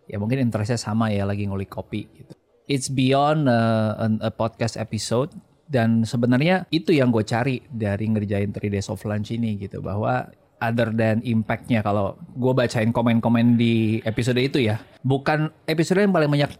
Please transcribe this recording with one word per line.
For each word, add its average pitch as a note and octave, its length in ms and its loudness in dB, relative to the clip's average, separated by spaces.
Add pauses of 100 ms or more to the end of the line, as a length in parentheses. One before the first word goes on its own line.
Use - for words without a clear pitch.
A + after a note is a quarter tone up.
ya - 120 -10
mungkin A2+ 240 -2
interestnya A2 380 0
sama A2 320 -2
ya, G2+ 140 0
lagi G2+ 200 -2
ngulik G2 240 -6
kopi - 400 -10
gitu. - 240 -20 (320)
It's C#3 220 -4
beyond, C#3 600 2
uh, A2+ 520 2
an, A2 200 0
a A2 120 -2
podcast - 460 -4
episode, A2+ 580 -4 (300)
dan A2+ 400 2
sebenarnya B2+ 640 2
itu E3 240 0
yang B2+ 180 4
gue A2+ 120 2
cari B2 440 -2
dari G#2+ 400 -4
ngerjain G#2 440 0
Three G#2 200 -4
Days G2 160 -2
of G2+ 160 -8
Lunch G#2 280 -4
ini A2+ 280 -4
gitu, G2 220 -10
bahwa A2 500 -4 (280)
other A#2 320 0
than A2 300 2
impact-nya, A2+ 600 -2
kalau G2+ 320 0 (160)
gue B2+ 240 0
bacain A#2+ 340 2
komen-komen A#2 680 4
di A2+ 480 2
episode A#2+ 340 0
itu C#3 240 0
ya, G#2+ 160 0 (220)
bukan D3+ 500 0 (140)
episode E3 340 0
yang G3+ 140 4
paling D#3 180 2
banyak C#3+ 300 0